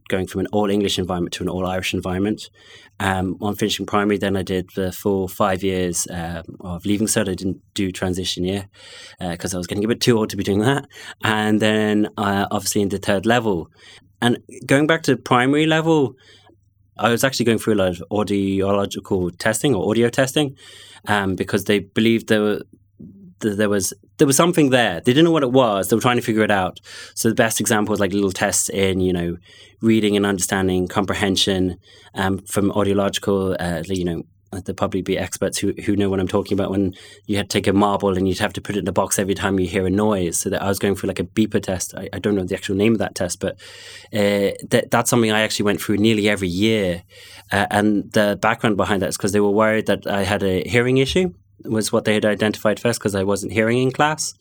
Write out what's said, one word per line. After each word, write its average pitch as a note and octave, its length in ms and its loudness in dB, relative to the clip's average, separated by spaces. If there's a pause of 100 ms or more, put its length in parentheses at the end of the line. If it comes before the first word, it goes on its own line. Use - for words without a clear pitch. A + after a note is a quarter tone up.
going F#2 180 -2
from F#2+ 140 -4
an F#2 100 -2
all-English G#2 480 0
environment F2 360 -4
to - 80 -6
an F#2 60 -4
all-Irish F#2 440 -4
environment. F#2+ 560 -4 (500)
Um, F#2+ 420 -2
on G#2 140 -4
finishing G2 300 -4
primary, G#2 320 2
then G2 200 0
I F#2 60 -2
did F#2 320 -4
the F#2 160 -2
full F#2+ 360 -2
five F#2+ 360 -2
years, F#2 440 -2
uh, E2+ 360 -8 (160)
of F2 260 -10
Leaving G#2 220 0
Cert. G#2 200 0
I F#2 60 -2
didn't F#2 280 -4 (120)
do F#2+ 180 -2
transition F#2 520 -4
year, G2 260 -4 (500)
uh, F2 180 -6
'cause F#2 180 -6
I - 20 -6
was F2+ 80 -6
getting G2+ 200 -4
a - 20 0
bit A#2 140 -2
too A#2+ 160 4
old G#2+ 120 0
to G2 80 -8
be G2 60 -4
doing G2 160 2
that. B2+ 260 2 (380)
And G#2+ 380 2
then, G#2+ 560 2
uh, G2+ 340 0
obviously G#2 300 -2
in G2 80 0
the F#2+ 100 -4
third G2 260 -2
level. A2 460 0 (500)
And B2 160 2 (280)
going C#3+ 200 4
back D#3+ 180 2
to B2+ 140 4
primary C3+ 480 2
level, D#3+ 500 2 (840)
I A2 120 2
was A#2 160 2
actually C3 200 0
going A2 120 4
through A2 160 0
a G2+ 100 4
lot F#2 60 2
of F2 200 -6
audiological G2 1300 0
testing A2+ 380 0
or F#2 140 0
audio A2+ 180 2
testing, C3+ 480 0 (520)
um, G2 280 0
because G2 300 -2
they G#2 140 2
believed A2+ 500 0
there G#2+ 120 4
were, G#2 200 0 (800)
th-, G#2 160 -2
there G#2+ 120 2
was, G2+ 240 0 (240)
there D#3 80 6
was C#3 120 2
something E3+ 320 4
there. A2 320 2
They B2 100 2
didn't D3+ 140 6
know E3+ 60 4
what D#3 120 2
it B2 80 0
was. G#2+ 380 4
They A#2+ 80 2
were G#2 40 -2
trying B2 140 2
to A#2 80 -2
figure A2 180 0
it G#2 80 2
out. F#2+ 300 0 (340)
So - 140 -2
the A2 80 2
best A2+ 240 2
example G#2+ 320 0
was, G2 80 0
like, G2 140 0
little G2+ 180 2
tests - 380 0
in, F#2+ 320 0
you F#2 100 2
know, E2+ 240 -2 (460)
reading A2 340 2
and G2+ 100 2
understanding, F#2 600 0
comprehension, F#2+ 880 0 (380)
um, F#2+ 320 -2
from G2 240 0
audiological, G2 880 0
uh, E2+ 280 -4
you F#2 180 -2
know, E2+ 180 -4 (280)
there'll F#2+ 220 -8
probably G2 280 -2
be F2+ 160 -2
experts F#2+ 400 -4
who, G2+ 160 -2 (100)
who G2+ 140 0
know G2+ 120 2
what F#2+ 120 0
I'm F2+ 80 0
talking G2+ 280 -2
about G2 140 -2
when F#2+ 220 0 (320)
you G#2 100 -4
had G2+ 140 -2
to - 80 -2
take G2 100 -2
a G2+ 60 4
marble G2 420 2
and F#2 100 0
you'd F#2 140 0
have G#2 140 -2
to G2+ 80 -8
put G#2 160 -6
it - 20 -4
in E2+ 60 -4
the F#2 80 -2
box G2 260 0
every G2 160 0
time G2 240 0
you F#2 80 2
hear F#2 180 0
a F#2 40 0
noise. F#2+ 500 0
So G2 100 -4
that F#2+ 120 -2
I G2 80 -2
was G2 100 -2
going G2 160 2
through, G2 120 -6
like, F#2 120 -4
a F2+ 60 -4
beeper G#2 360 0
test. - 320 -6
I, F#2+ 200 -10
I F#2+ 60 -8
don't G#2 160 0
know F#2 100 0
the F#2 100 -4
actual F#2+ 220 -4
name G#2+ 160 4
of G#2 60 0
that - 160 -4
test, F2+ 260 -6
but, F#2+ 140 -4 (580)
uh, G2+ 420 2 (140)
that, - 220 2
that's A#2+ 180 2
something A#2 200 4
I G#2+ 120 4
actually G#2 240 0
went G2+ 160 0
through G#2 160 0
nearly G#2+ 320 4
every G2+ 180 0
year. F#2+ 560 0 (480)
Uh, G2+ 180 2
and G#2 440 0
the G#2 280 2
background A2 360 2
behind G2 240 0
that E2+ 80 -2
is D#2+ 80 -6
'cause F#2+ 160 -2
they G#2 80 4
were G2+ 100 2
worried A2 360 2
that G2 200 -2
I G2 160 0
had G2 180 0
a F#2 220 0
hearing B2 360 2
issue, F3+ 340 0 (320)
was A2 260 -2
what A2 140 0
they G#2+ 80 4
had G#2+ 120 2
identified G#2 540 0
first, A#2 220 -2
'cause G2+ 120 -2
I G2 100 0
wasn't G2 280 -2
hearing A2 280 2
in C3 120 0
class. D3+ 500 -2